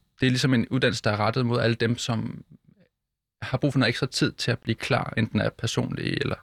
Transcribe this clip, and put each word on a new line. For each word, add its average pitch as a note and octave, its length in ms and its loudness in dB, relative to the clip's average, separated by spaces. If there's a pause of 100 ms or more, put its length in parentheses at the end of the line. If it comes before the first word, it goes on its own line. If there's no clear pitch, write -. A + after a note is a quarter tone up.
(200)
det C3 60 4
er B2+ 40 6
ligesom B2+ 240 2
en A2+ 140 2
uddannelse, B2+ 340 0
der A2+ 80 2
er G#2 60 0
rettet A#2 300 0
mod A#2+ 140 0
alle A#2 140 2
dem, A#2 240 0
som - 460 -4 (960)
har - 160 -4
brug C#3 140 0
for C3+ 60 2
noget B2+ 100 4
ekstra B2 180 -2
tid - 260 0
til - 180 -4
at A#2 80 0
blive A#2 160 -2
klar, - 420 -2
enten A2 240 0
af A2 120 0
personlige - 680 -4
eller - 220 -2